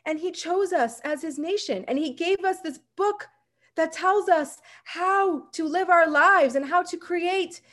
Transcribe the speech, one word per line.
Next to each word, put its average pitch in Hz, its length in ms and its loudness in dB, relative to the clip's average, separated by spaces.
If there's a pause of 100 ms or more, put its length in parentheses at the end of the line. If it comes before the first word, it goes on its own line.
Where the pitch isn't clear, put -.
and 311 140 -4
he 349 120 -6
chose 359 420 -2
us 233 300 0
as 302 200 -6
his 294 160 -8
nation, 302 480 -4
and 262 100 -2
he 294 160 -4
gave 349 320 -2
us 370 160 -2
this 311 180 -10 (160)
book 415 320 -2 (500)
that 330 140 0
tells 370 380 0
us 311 300 0 (240)
how 370 680 0
to 320 140 -4
live 349 220 0
our 339 180 6
lives 302 460 4
and 277 120 0
how 349 180 2
to 359 140 -10
create 349 640 -4 (120)